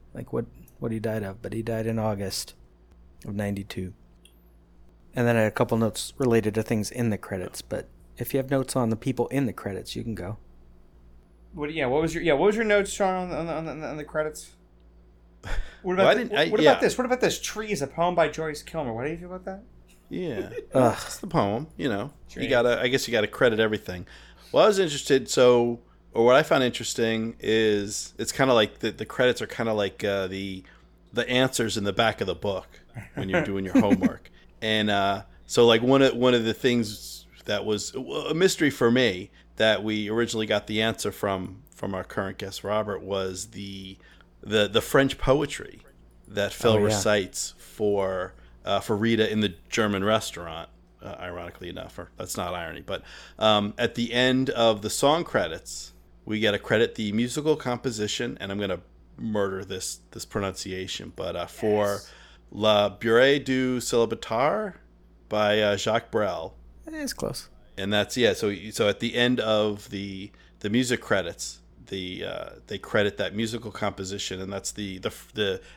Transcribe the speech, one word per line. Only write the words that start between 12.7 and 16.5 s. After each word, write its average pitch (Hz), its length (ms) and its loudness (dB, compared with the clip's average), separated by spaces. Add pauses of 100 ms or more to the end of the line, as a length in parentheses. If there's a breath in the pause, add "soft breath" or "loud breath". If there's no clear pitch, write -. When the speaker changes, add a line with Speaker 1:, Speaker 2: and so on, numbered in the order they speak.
Speaker 2:
Sean, 185 400 -2
on, 160 160 -4
on, - 20 -6
on, 160 200 -6
on, 151 140 -10
on 139 160 -8
the 151 60 -10
credits? 156 480 -6 (1300 loud breath)
What 180 120 -2
about 190 100 4
Speaker 3:
Well, - 40 8
I 185 60 8
Speaker 2:
the, 247 60 2
Speaker 3:
didn't, 220 120 -4
Speaker 2:
what, 147 80 2
Speaker 3:
I, 160 100 2